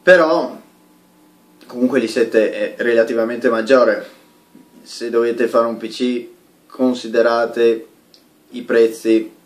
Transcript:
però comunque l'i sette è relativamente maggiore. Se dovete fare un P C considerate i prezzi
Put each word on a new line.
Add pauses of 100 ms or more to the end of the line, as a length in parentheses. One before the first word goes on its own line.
però (1080)
comunque
l'i
sette
è
relativamente
maggiore. (760)
Se
dovete
fare
un
P
C (400)
considerate (640)
i
prezzi (140)